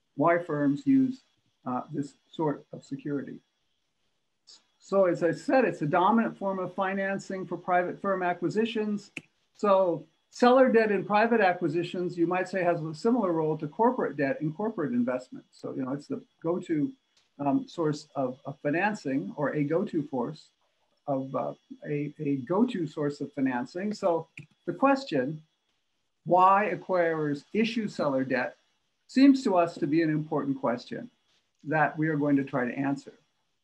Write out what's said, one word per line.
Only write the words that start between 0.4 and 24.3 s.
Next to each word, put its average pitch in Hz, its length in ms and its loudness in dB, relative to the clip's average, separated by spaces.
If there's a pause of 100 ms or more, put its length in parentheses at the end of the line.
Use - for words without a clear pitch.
use, 131 340 4 (460)
uh, 123 160 -4 (100)
this 143 220 -8 (180)
sort 151 400 -4
of - 100 -14
security. 143 540 -8 (1400)
So 196 260 2
as 170 180 2
I 165 100 2
said, 254 340 2
it's 165 160 -4
a 156 40 0
dominant 180 520 2
form 196 200 -4
of 180 160 -6
financing 196 720 -4
for 175 120 -8
private 180 420 0
firm 190 220 -2
acquisitions. 202 880 -2 (440)
So 190 500 2 (260)
seller 247 420 6
debt 220 180 4
in 185 140 0
private 214 380 2
acquisitions, 175 760 0
you 170 100 2
might 180 220 -2
say, 185 160 -4
has 175 180 2
a 160 120 -8
similar 226 380 0
role 156 260 0
to 151 100 -6
corporate 214 480 0
debt 139 240 -2
in 156 120 -2
corporate 180 400 -4
investment. 123 600 -4
So, 127 220 -12
you 135 100 -6
know, 127 80 -6
it's 143 140 -8
the 127 160 -8 (200)
go-to, 160 480 -2 (480)
um, 135 300 0
source 151 460 -4
of, 127 320 -4
of 139 160 -10
financing 165 760 -2
or 139 140 -2
a 151 120 0
go-to 160 400 -2
force 135 440 -6 (640)
of, 135 260 -4
uh, 143 180 -4 (320)
a, 147 360 -4
a 143 160 -2
go-to 175 500 0
source 147 340 -4
of 139 120 -8
financing. 135 600 -2
So 170 360 -2 (380)